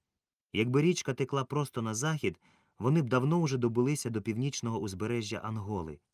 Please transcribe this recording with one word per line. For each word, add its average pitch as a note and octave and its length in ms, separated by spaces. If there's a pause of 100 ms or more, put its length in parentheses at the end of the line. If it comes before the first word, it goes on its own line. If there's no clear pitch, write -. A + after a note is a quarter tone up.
(540)
Якби B2 280
річка E3 320
текла C3+ 300
просто C#3 380
на A2 120
захід, C3+ 460 (400)
вони D3 220
б A#2+ 80
давно C#3 320
вже C3+ 160
добилися B2 520
до A2 120
північного A2+ 580
узбережжя G#2+ 580
Анголи. G2 600 (140)